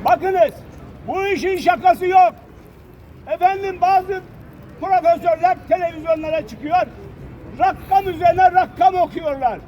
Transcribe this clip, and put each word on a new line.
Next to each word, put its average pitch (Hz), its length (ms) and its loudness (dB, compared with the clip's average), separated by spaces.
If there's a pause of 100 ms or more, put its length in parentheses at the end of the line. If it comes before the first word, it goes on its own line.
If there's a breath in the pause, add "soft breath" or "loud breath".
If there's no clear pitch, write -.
Bakınız, 381 500 2 (520)
bu 370 200 -4
işin 370 300 -2
şakası 349 500 2
yok. 359 280 6 (920)
Efendim, 370 540 -2
bazı 370 420 0 (580)
profesörler 339 760 0 (120)
televizyonlara 320 800 -2
çıkıyor, 302 400 -2 (720)
rakam 381 500 0
üzerine 349 440 4
rakam 370 420 2
okuyorlar. 285 720 -2